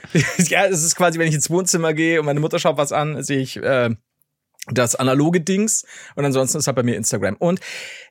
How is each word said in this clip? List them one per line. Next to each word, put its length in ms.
<laughs> 380
Ja, 160
es 180
ist 100
quasi, 240
wenn 100
ich 60
ins 160
Wohnzimmer 420
gehe 280
und 60
meine 140
Mutter 180
schaut 180
was 160
an, 300
sehe 180
ich, 160
äh, 340
das 240
analoge 460
Dings 460
und 120
ansonsten 320
ist 80
halt 100
bei 60
mir 140
Instagram. 400
Und 240